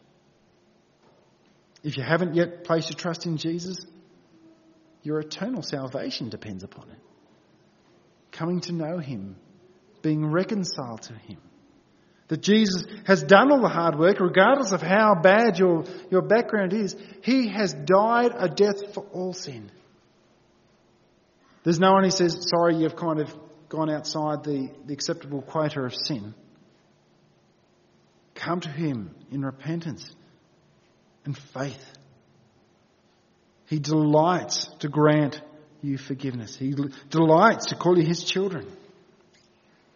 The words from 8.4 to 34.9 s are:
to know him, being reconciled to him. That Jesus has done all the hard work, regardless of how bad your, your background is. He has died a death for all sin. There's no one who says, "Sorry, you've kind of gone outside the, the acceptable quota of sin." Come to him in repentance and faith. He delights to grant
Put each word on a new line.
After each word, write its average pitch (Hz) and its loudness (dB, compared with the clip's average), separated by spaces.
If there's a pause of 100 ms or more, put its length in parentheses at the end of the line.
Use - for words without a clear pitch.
to 175 -10
know 170 -6
him, 101 -12 (640)
being 156 0
reconciled 160 -4
to 117 -18
him. 101 -18 (920)
That 160 -4
Jesus 196 4 (200)
has 185 4
done 196 8
all 269 6
the 202 4
hard 160 0
work, 190 4
regardless 202 4
of 180 0
how 202 4
bad 190 6
your, 175 4 (260)
your 185 4
background 202 0
is. 208 -4 (260)
He 247 0
has 190 -2
died 214 4
a 185 -2
death 202 0
for 196 -12
all 185 -8
sin. 117 -14 (1900)
There's 165 0
no 190 6
one 190 6
who 180 4
says, 170 0
"Sorry, 170 2
you've 160 -2
kind 160 -4
of 135 -6 (360)
gone 156 -4
outside 151 -6
the, 135 -4 (160)
the 143 -10
acceptable 143 -8
quota 151 -4
of 123 -6
sin." 107 -8 (2000)
Come 170 -6
to 160 -12
him 135 -8 (160)
in 139 -6
repentance 139 -10 (1160)
and 143 -8
faith. - -12 (1800)
He 156 -4
delights 151 2 (120)
to 156 -6
grant 151 2 (400)